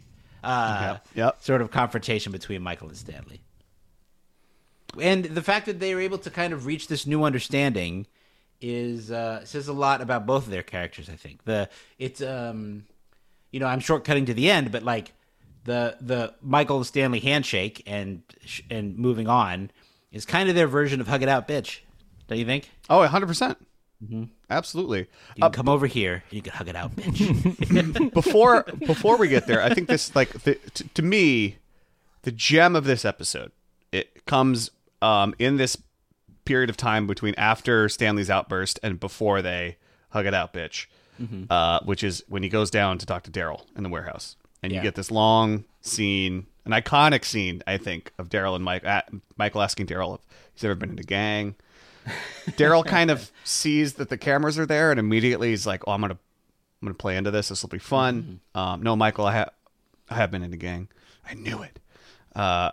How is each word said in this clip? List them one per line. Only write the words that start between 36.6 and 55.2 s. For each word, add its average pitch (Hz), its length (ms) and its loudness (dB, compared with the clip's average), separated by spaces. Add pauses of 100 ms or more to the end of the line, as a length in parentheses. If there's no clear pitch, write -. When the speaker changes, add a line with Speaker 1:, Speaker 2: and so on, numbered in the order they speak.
Speaker 2:
of 110 80 -6
time 110 300 2
between 101 300 -2
after 110 520 4
Stanley's 104 400 0
outburst 95 520 -2
and 95 180 -4
before 98 420 -2
they 87 340 -6 (340)
hug 104 160 -2
it 98 80 0
out, 87 200 0
bitch, 80 340 -8 (340)
Speaker 1:
Mm-hmm. 107 280 -10
Speaker 2:
uh, 85 340 4
which 98 200 -2
is 92 240 -4
when 98 160 -4
he 98 60 -4
goes 107 200 0
down 98 300 0
to - 80 -12
talk 90 160 -6
to - 80 -18
Daryl 82 320 -6 (120)
in 98 60 -10
the 98 80 -6
warehouse. - 460 -10 (260)
And 92 100 -6
you 95 60 -2
Speaker 1:
Yeah. 90 60 -2
Speaker 2:
get 98 100 0
this - 160 -8
long 110 540 4 (180)
scene, 98 640 0 (180)
an 110 100 -2
iconic 143 520 4
scene, 92 400 -4
I 98 120 -2
think, 90 420 -10
of 87 100 -12
Daryl 95 260 0
and 90 80 -4
Mike, 90 220 -4
uh, 101 160 2 (340)
Michael 104 280 0
asking 95 240 -2
Daryl 87 280 -4
if - 60 -16 (320)
he's - 100 -8
ever 104 120 0
been 90 160 -6
in - 80 -10
a - 40 -12
gang. 104 520 -2 (500)
Speaker 1:
<laughs> - 460 -12
Speaker 2:
Daryl 160 340 6
kind 170 240 4
of 139 220 -2 (120)
sees 151 520 0
that 135 140 -6
the 127 80 -4
cameras 147 420 0
are 156 80 0
there, 156 240 4
and 131 80 4
immediately 113 500 2